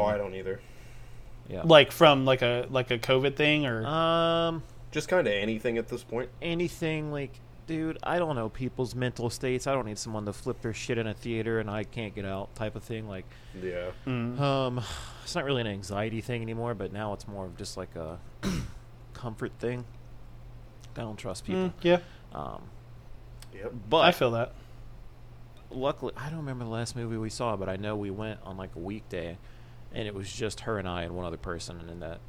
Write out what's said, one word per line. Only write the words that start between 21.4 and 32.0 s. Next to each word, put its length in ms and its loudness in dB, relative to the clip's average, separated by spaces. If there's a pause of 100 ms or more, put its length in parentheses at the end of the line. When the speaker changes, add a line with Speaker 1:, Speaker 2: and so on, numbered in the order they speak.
Speaker 1:
people. 240 2
Speaker 3:
Mm, 120 -4
yeah. 180 8 (340)
Speaker 1:
Um, 300 -6 (880)
Speaker 2:
Yep. 200 -8 (160)
Speaker 1:
but 120 8
Speaker 3:
I 100 10
feel 200 2
that. 220 0 (1160)
Speaker 1:
luckily, 480 0
I 120 -6
don't 100 -6
remember 260 -4
the 60 -4
last 260 -2
movie 200 -2
we 120 -2
saw, 260 0
but 140 -2
I 80 0
know 180 -2
we 160 0
went 320 -6
on, 140 -8
like, 180 -8
a 40 -8
weekday, 580 -6 (560)
and 140 -4
it 60 -4
was 180 -6
just 300 -4
her 160 -2
and 100 -2
I 160 -2
and 120 -4
one 100 -4
other 120 -4
person 420 -6 (100)
in 120 -10